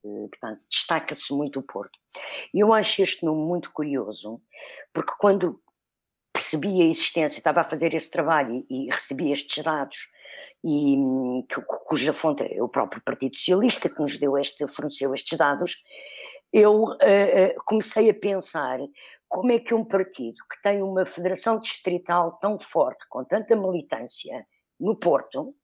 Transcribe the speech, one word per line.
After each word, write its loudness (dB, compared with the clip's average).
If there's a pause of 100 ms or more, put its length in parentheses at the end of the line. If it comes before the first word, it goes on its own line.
Eh, -12
portanto, -14
destaca-se -2
muito -2
o -12
Porto. -12 (540)
E 2
eu 6
acho 2
este 0
número 0
muito -4
curioso, -6 (520)
porque -4
quando 2 (720)
percebi 0
a 8
existência, 2
estava 2
a 0
fazer -2
esse -2
trabalho 0
e, -6
e -8
recebi -2
estes -4
dados, -4 (540)
e, 2
hum, 0
cu-, -6
cu-, -8
cuja 0
fonte -2
é -2
o -2
próprio -4
Partido -6
Socialista, 2
que -6
nos -2
deu 2
este, -2
forneceu -4
estes -6
dados, 0 (680)
eu, 6
eh, 6
eh, 2
comecei 4
a 0
pensar -4 (500)
como 0
é 4
que -2
um 0
partido -4 (140)
que -16
tem 0
uma -2
federação -2
distrital -2
tão -2
forte, 0
com -8
tanta 2
militância -6 (320)
no 0
Porto -2